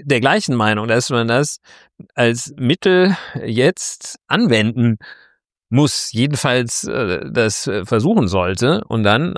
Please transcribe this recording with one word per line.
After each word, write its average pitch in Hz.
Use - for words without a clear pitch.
der 139
gleichen 147
Meinung, 107
dass 117
man 117
das 135
als 120
Mittel 185
jetzt -
anwenden 117
muss, 139
jedenfalls, 127
äh, 104
das, 113
äh, 101
versuchen 123
sollte. 98
Und 113
dann 113